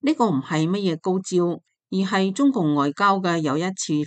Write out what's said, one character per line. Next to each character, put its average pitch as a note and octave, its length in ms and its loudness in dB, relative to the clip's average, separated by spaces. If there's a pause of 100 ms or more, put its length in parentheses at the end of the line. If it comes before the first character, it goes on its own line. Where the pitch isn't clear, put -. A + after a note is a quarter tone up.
呢 C#4+ 100 0
個 B3+ 160 2
唔 C3+ 140 0
係 D#3+ 260 0
乜 F#3+ 240 0
嘢 D#3+ 80 -4
高 F#3 180 -2
招， F3 400 -2 (320)
而 F#3+ 60 -4 (100)
係 G3 260 0
中 C#4 200 2
共 D#3 220 2
外 C#3+ 180 0
交 G3 260 2
嘅 F3 200 0
又 D3+ 180 0
一 D#3+ 60 -2
次 F#3 320 -4 (120)